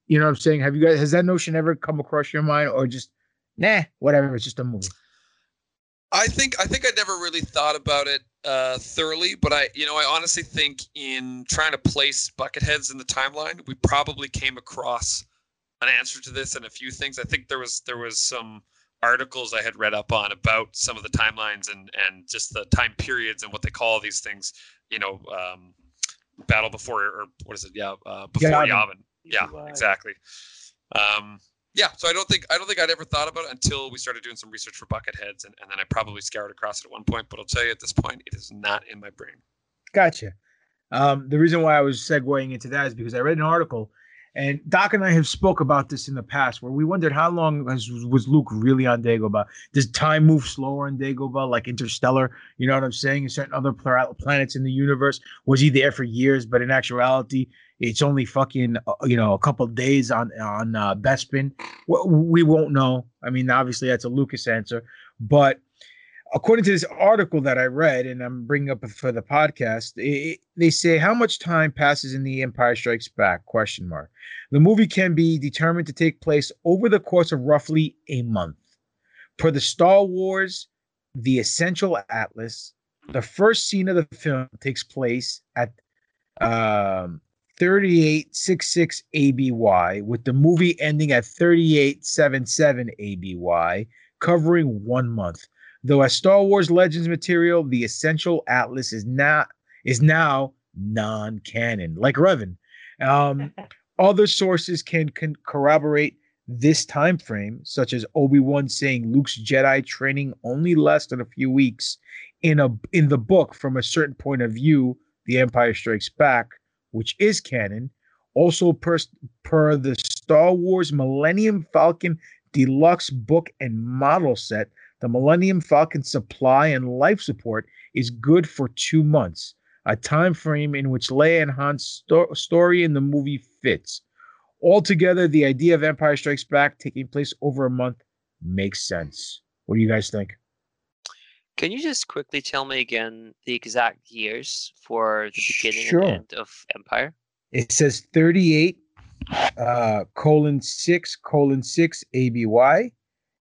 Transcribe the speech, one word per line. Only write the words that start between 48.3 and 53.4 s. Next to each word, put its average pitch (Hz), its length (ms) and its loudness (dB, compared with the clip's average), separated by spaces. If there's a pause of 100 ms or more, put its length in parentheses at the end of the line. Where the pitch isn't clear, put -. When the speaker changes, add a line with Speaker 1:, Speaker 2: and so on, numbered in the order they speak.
Speaker 1:
really 127 340 2
on 120 160 2
Dagobah? 110 440 0 (260)
Does 131 200 0
time 156 340 2
move 156 180 6
slower 139 440 -6
on 135 100 -8
Dagobah, 135 520 -6
like 120 200 -2
Interstellar? 127 600 0 (260)
You 127 100 -2
know 135 60 2
what 135 100 0
I'm 127 80 -4
saying? 139 320 -2
And 127 80 -8
certain 139 220 -8